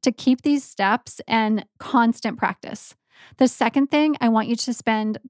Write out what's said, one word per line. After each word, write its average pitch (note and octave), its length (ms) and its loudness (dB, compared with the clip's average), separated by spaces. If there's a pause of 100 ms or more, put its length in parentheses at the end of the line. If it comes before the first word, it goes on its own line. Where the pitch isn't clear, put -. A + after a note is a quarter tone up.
to C4 80 2
keep B3+ 320 0
these C#4+ 220 0
steps - 640 -2
and A3 360 0 (140)
constant A#3 580 0
practice. - 600 -6 (400)
The C4 100 4
second C4+ 420 0
thing D4+ 320 2
I A#3 100 2
want A3 180 2
you A#3 80 -2
to A#3 180 -4
spend G#3+ 440 -2 (120)